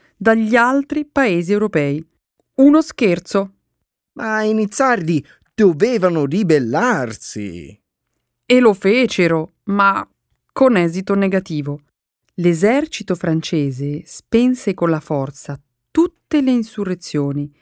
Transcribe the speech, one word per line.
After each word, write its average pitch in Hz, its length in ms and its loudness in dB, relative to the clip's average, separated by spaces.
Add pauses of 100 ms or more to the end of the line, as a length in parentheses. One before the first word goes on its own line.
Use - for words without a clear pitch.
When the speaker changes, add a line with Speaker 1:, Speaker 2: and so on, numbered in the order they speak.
(180)
Speaker 1:
dagli 226 380 0
altri 277 500 0
paesi 185 460 0
europei. 160 520 -2 (520)
Uno 285 260 6
scherzo. 196 720 -2 (600)
Speaker 2:
Ma 220 280 -4
i 214 120 0
nizzardi 208 680 0 (300)
dovevano 180 720 2
ribellarsi. 135 1500 -2 (680)
Speaker 1:
E 247 140 4
lo 226 140 6
fecero, 190 800 0 (120)
ma 196 400 0 (460)
con 262 240 4
esito 180 380 0
negativo. 185 680 -2 (540)
L'esercito 185 800 0
francese 147 920 -4
spense 247 680 -2
con 175 160 -2
la 156 100 -2
forza 139 640 -8 (300)
tutte 320 500 0
le 262 100 0
insurrezioni 175 1120 -4